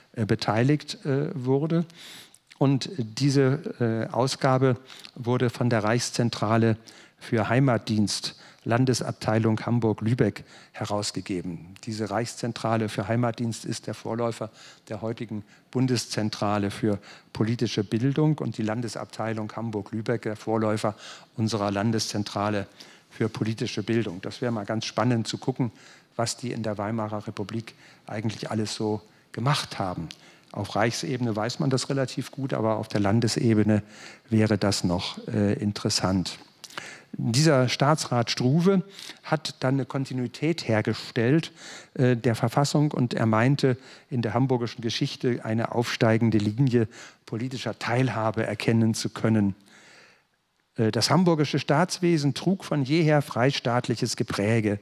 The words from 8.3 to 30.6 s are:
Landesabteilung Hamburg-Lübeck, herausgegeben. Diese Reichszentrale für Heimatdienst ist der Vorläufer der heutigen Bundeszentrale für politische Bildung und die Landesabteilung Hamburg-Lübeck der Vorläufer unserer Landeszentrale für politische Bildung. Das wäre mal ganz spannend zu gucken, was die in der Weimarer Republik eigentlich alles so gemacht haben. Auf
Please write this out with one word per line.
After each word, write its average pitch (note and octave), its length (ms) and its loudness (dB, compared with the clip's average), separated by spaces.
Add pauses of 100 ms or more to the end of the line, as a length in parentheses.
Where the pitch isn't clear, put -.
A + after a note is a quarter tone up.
Landesabteilung A2+ 1000 0
Hamburg-Lübeck, A2+ 800 0 (280)
herausgegeben. F#2 1040 -6 (100)
Diese G#2+ 260 -6
Reichszentrale A2+ 800 -2
für G#2 180 -4
Heimatdienst A#2 580 -2
ist - 220 -8
der A2 80 -6
Vorläufer A2+ 560 -4 (380)
der G#2+ 120 -8
heutigen A2 440 -8 (260)
Bundeszentrale G#2+ 1000 0
für G#2 260 0 (340)
politische A2+ 520 0
Bildung C#3 540 2
und - 200 -6
die A#2 40 -2
Landesabteilung G#2+ 920 -6
Hamburg-Lübeck A2 680 -4
der A2 120 -4
Vorläufer A2 640 0 (400)
unserer G#2+ 340 0
Landeszentrale G#2 960 -2 (420)
für A2+ 200 -2
politische A2 560 -4
Bildung. G#2+ 360 -2
Das - 220 -10
wäre B2 80 -2
mal G#2+ 160 -4
ganz A2 180 -4
spannend A#2 440 0
zu - 100 -6
gucken, B2+ 320 -2 (460)
was A#2 200 -2
die A#2+ 140 -8
in A2+ 140 -4
der G#2+ 140 -2
Weimarer G#2+ 500 -4
Republik G#2+ 480 -8 (320)
eigentlich A2 420 -6
alles G#2+ 240 -2
so G#2+ 260 -2 (300)
gemacht - 480 -2
haben. F2+ 300 -4 (420)
Auf - 260 -6